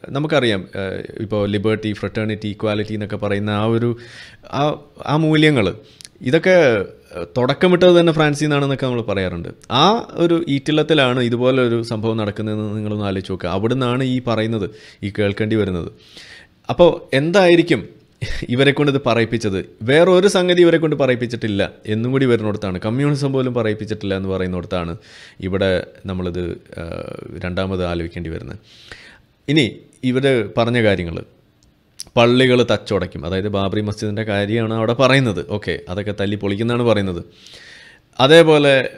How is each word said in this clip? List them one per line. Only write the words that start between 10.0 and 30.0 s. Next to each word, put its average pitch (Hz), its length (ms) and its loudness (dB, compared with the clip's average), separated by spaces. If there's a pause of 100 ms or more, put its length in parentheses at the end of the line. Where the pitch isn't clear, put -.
ഒരു 165 340 0
ഈറ്റില്ലത്തിലാണ് 143 720 0
ഇതുപോലൊരു 120 600 0
സംഭവം 113 340 -4
നടക്കുന്നതെന്ന് 107 600 -6
നിങ്ങളൊന്ന് 107 280 -6
ആലോചിച്ച് 95 280 -4
നോക്കുക. 90 160 -6
അവിടുന്നാണ് 120 560 0
ഈ 127 220 -2
പറയുന്നത്, 110 440 -2 (320)
ഈ 98 160 -6
കേൾക്കേണ്ടി 107 380 0
വരുന്നത്. 92 360 -2 (800)
അപ്പോൾ 156 460 4
എന്തായിരിക്കും 165 840 2 (480)
ഇവരെ 135 240 2
കൊണ്ട് 143 200 0
ഇത് 135 140 -2
പറയിപ്പിച്ചത്? 113 580 0 (180)
വേറൊരു 180 460 6
സംഗതി 180 340 4
ഇവരെ 165 160 6
കൊണ്ട് 156 180 0
പറയിപ്പിച്ചിട്ടില്ല 117 760 -2 (160)
എന്നും 110 260 -2
കൂടി 135 140 2
വരുന്നിടത്താണ്, 104 540 0
കമ്മ്യൂണിസം 135 520 -2
പോലും 131 220 -2
പറയിപ്പിച്ചിട്ടില്ല 107 600 -4
എന്ന് 95 120 -6
പറയുന്നിടത്താണ് 90 680 -4 (440)
ഇവിടെ 92 460 -2 (200)
നമ്മളിത്, 90 440 -6
ആ, - 320 -14 (640)
രണ്ടാമത് 92 400 -4
ആലോചിക്കേണ്ടി 85 460 -6
വരുന്നത്. 82 280 -12 (920)
ഇനി 139 280 2 (280)